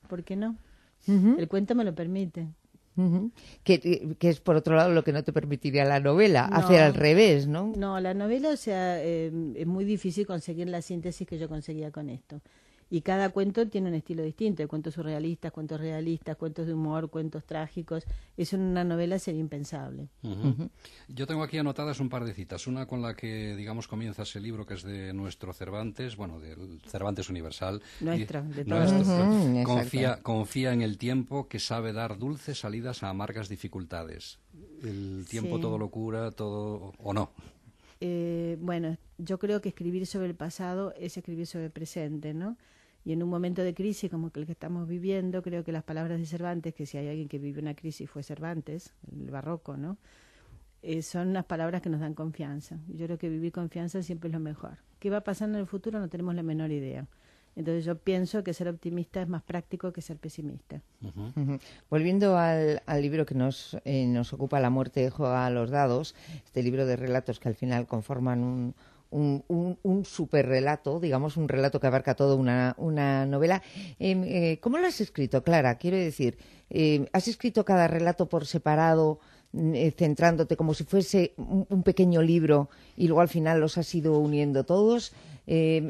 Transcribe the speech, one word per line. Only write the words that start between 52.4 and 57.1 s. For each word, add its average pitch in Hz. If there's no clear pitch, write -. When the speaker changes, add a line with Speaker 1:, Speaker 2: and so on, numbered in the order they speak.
Speaker 1:
Yo 165
creo 165
que 170
vivir 160
confianza 175
siempre 170
es 160
lo 160
mejor. 151
¿Qué 202
va 208
a 202
pasar 208
en 214
el 202
futuro? 214
No 185
tenemos 175
la 175
menor 156
idea. 135